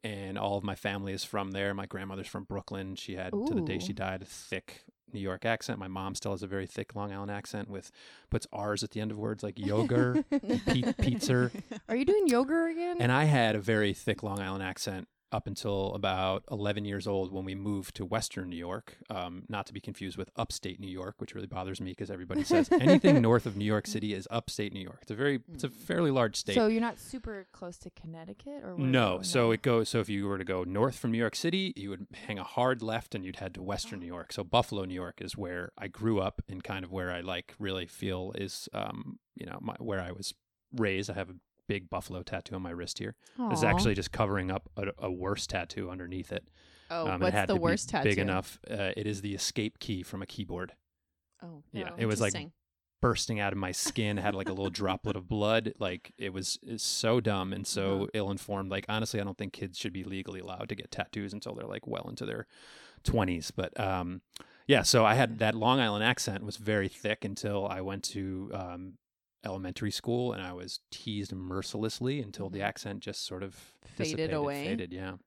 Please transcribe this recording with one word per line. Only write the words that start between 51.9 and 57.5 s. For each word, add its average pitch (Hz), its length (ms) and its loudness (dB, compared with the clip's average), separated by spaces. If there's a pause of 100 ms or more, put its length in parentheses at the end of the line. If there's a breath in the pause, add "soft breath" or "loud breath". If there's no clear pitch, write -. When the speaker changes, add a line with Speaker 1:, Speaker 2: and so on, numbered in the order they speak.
Speaker 3:
oh, - 80 -12
Speaker 1:
it 113 80 2
was, 107 120 2
like, 107 140 4
Speaker 3:
interesting. 101 200 -8 (500)
Speaker 1:
bursting 117 360 2
out 101 140 2
of 101 60 -2
my 92 120 -2
skin, 104 460 0
had, 101 160 2
like, 95 160 -4
a 95 40 -2
little 98 180 -2
droplet 98 440 -2
of 92 120 -8
blood. 110 500 2
Like, 90 400 -4
it 98 160 -6
was, 95 300 -4
it's 117 200 -6
so 120 360 4
dumb 98 340 0